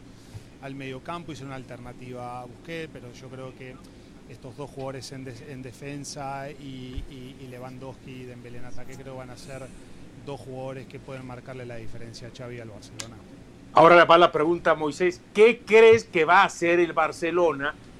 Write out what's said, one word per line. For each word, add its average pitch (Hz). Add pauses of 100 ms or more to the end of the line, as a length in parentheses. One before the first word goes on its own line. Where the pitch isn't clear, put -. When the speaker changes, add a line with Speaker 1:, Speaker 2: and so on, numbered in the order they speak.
(600)
Speaker 1:
al 139
mediocampo 139
y -
ser 113
una 135
alternativa 123
a 123
Busquets, 160
pero 120
yo 123
creo 127
que 127 (540)
estos 120
dos 139
jugadores 135
en 131
de-, 127
en 127
defensa 139
y, 131
y, 131
y 135
Lewandowski 127
y 127
Dembélé 120
en 120
ataque 123
creo 131
van 127
a 123
ser 131 (640)
dos 139
jugadores 131
que 135
pueden 131
marcarle 123
la 120
diferencia 117
a -
Xavi 120
al 113
Barcelona. - (580)
Speaker 2:
Ahora 165
va 165
la 170
pregunta, 165
Moisés, 156 (140)
¿qué 233
crees 226
que 165
va 180
a -
hacer 170
el 165
Barcelona 156 (260)